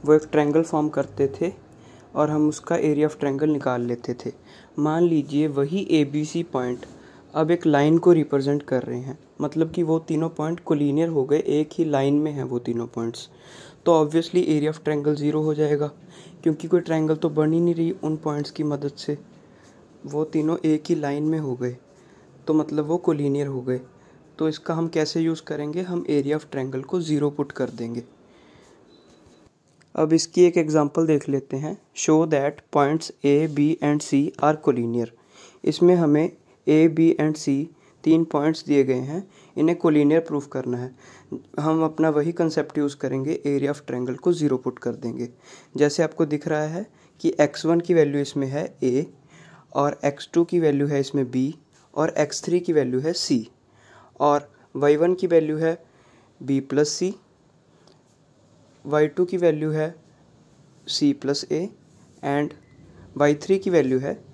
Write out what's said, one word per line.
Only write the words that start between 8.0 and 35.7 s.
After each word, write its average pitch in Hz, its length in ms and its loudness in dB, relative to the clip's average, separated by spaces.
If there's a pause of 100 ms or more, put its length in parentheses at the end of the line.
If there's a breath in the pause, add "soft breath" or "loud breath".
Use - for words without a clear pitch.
रिप्रेजेंट 143 520 2
कर 127 200 -2
रहे 123 160 -8
हैं, 131 180 -10 (240)
मतलब 156 300 -2
कि 170 120 -2
वो 160 160 0
तीनों 160 300 -2
पॉइंट 160 300 -6
कोलिनियर 147 500 0
हो 147 160 0
गए, 143 140 2
एक 151 340 0
ही 165 120 0
लाइन 139 280 2
में 151 180 0
हैं 139 120 -6
वो 127 160 -4
तीनों 117 280 -4
पॉइंट्स, 113 420 -8 (560 loud breath)
तो 165 180 6
obviously 165 420 0
area 151 280 0
of 156 100 -14
triangle 151 320 0
ज़ीरो 151 260 -2
हो 156 120 0
जाएगा, 147 340 0 (560 loud breath)
क्योंकि 165 240 -2
कोई 175 140 2
ट्रायंगल 160 340 0
तो 160 140 -2
बन 156 240 0
ही 165 60 2
नहीं 170 160 2
रही 165 160 -2 (120)
उन 156 140 -4
पॉइंट्स 147 340 -6
की 160 120 -8
मदद 143 340 -4
से, 147 200 -6 (880 loud breath)
वो 147 180 -4
तीनों 156 420 -2
एक 151 240 2
ही 170 60 2
लाइन 147 280 -4
में 156 160 0
हो 135 160 -4
गए। 123 200 -6 (720 soft breath)
तो 160 60 2
मतलब 151 320 0
वो 160 120 0
कोलिनियर 143 500 0
हो 135 140 -6
गए। 127 180 -4 (580 soft breath)
तो 156 120 0
इसका 156 240 -6
हम 165 140 -2
कैसे 160 340 -2
यूज़ 160 220 -2
करेंगे, 151 380 -8
हम 180 280 -6
area 143 280 0
of 151 80 -8
triangle 131 380 -6
को 180 180 -4
ज़ीरो 151 280 0
पुट 143 220 -6
कर 123 180 -4
देंगे। 117 340 -8 (1900 soft breath)
अब 160 180 2
इसकी 165 300 2
एक 175 140 4
एग्जांपल 156 500 2
देख 147 220 2
लेते 135 280 -4
हैं। 151 200 -6 (200)
Show 156 220 4 (100)
that 147 320 0 (160)
points 147 340 0 (140)
A, 147 220 4
B 147 220 2 (140)
and 147 180 0
C 143 220 0 (200)
are 151 120 4 (120)
collinear। 120 400 0 (560 loud breath)
इसमें 175 320 4